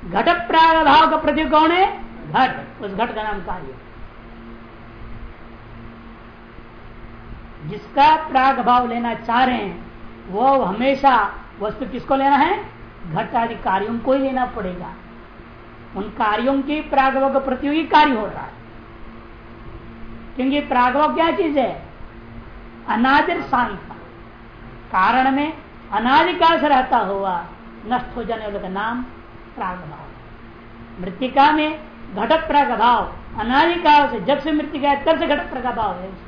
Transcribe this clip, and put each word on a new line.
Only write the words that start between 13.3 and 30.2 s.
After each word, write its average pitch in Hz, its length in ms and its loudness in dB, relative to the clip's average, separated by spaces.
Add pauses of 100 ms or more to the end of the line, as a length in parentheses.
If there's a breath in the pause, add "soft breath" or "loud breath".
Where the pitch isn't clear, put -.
आदि 233 200 0
कार्यों 208 440 -2
को 262 140 2
ही 277 60 4
लेना 254 260 0
पड़ेगा। 175 480 -8 (1040)
उन 190 80 -6
कार्यों 226 580 0
के 294 200 -2
प्राग 269 360 2
भाव 269 160 2
का 269 60 4
प्रतियोगी 285 440 -2
कार्य 302 320 4
हो 214 100 -4
रहा 160 180 -10
है, - 100 -14 (1800)
क्योंकि 269 240 0
प्राग 247 340 2
भाव 302 220 2
क्या 330 160 2
चीज 302 260 0
है? 208 280 -2 (1040)
अनादिर 277 520 2
शांत, 233 380 -2 (1120)
कारण 240 400 4
में 294 220 0 (380)
अनादिकाल 320 680 4
से 294 60 2
रहता 254 300 4
हुआ 190 480 -2 (420)
नष्ट 247 280 -4
हो 233 80 -6
जाने 220 220 -6
वाले 202 140 -6
का 190 80 -8
नाम 220 360 -4 (520)
प्राग 185 220 -6
भाव। 151 280 -14 (960)